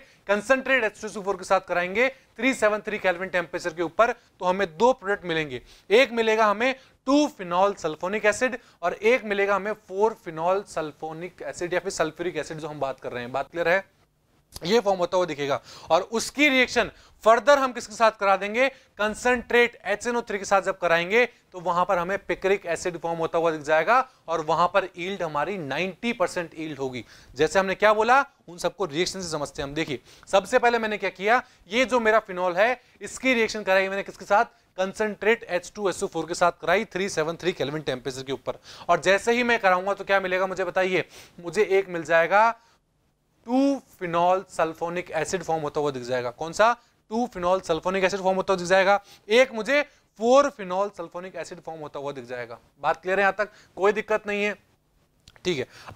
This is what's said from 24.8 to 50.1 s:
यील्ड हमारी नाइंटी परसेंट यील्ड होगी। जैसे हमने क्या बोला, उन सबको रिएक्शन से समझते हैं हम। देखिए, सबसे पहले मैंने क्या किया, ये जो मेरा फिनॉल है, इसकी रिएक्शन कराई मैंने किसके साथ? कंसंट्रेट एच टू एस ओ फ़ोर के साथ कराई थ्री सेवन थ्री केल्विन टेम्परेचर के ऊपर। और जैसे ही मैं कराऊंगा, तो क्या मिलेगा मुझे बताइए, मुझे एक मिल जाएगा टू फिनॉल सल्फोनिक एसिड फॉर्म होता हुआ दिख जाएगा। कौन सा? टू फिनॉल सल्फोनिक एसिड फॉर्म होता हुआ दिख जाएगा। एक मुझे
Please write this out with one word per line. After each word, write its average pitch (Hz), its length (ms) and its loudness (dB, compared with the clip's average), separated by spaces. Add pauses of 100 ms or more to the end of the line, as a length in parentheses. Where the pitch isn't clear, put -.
यील्ड 180 260 -6
हमारी 156 340 -4
नाइंटी 175 560 -4
परसेंट 175 460 -4
यील्ड 156 200 -10
होगी। 127 260 -6 (300)
जैसे 151 240 2
हमने 190 160 0
क्या 214 180 4
बोला, 233 320 4 (240)
उन 170 80 -18
सबको 175 280 -4
रिएक्शन 170 360 -4
से 175 80 -8
समझते 151 320 -8
हैं 139 80 -6
हम। 143 60 -12
देखिए, 156 240 -4 (280)
सबसे 196 320 2
पहले 233 200 2
मैंने 214 180 -4
क्या 190 120 -4
किया, 208 320 0 (260)
ये 233 180 0
जो 247 140 0
मेरा 220 200 4
फिनॉल 180 360 -2
है, 233 260 2 (200)
इसकी 254 320 -2
रिएक्शन 220 300 0
कराई 190 260 2
मैंने 196 140 -4
किसके 190 220 -16
साथ? 208 200 4 (320)
कंसंट्रेट 202 680 0
एच 180 320 -6
टू 208 140 -2
एस 170 140 -4
ओ 196 40 -4
फ़ोर 160 180 -4
के 165 80 -8
साथ 175 180 4
कराई 185 340 0
थ्री 185 240 -4
सेवन 160 260 -2
थ्री 160 160 -2
केल्विन 151 300 -4
टेम्परेचर 135 420 -6
के 135 80 -8
ऊपर। - 280 -8 (300)
और 175 100 4
जैसे 196 320 2
ही 240 120 2
मैं 233 160 2
कराऊंगा, 190 340 2
तो 190 100 -8
क्या 196 160 2
मिलेगा 185 280 0
मुझे 185 160 -4
बताइए, 180 420 0 (340)
मुझे 170 240 -2
एक 190 260 2
मिल 170 140 -6
जाएगा 170 460 4 (1000)
टू 269 340 2 (180)
फिनॉल 180 500 0
सल्फोनिक 170 640 -4
एसिड 160 320 -4
फॉर्म 160 180 -2
होता 147 180 -4
हुआ 147 120 -2
दिख 131 120 -8
जाएगा। 123 260 -4
कौन 156 240 -10
सा? 226 200 4 (360)
टू 233 240 -2
फिनॉल 185 280 0
सल्फोनिक 180 420 -2
एसिड 190 160 0
फॉर्म 190 160 0
होता 190 180 0
हुआ 190 40 2
दिख 175 100 -6
जाएगा। 190 320 4 (300)
एक 226 240 4
मुझे 226 280 0 (380)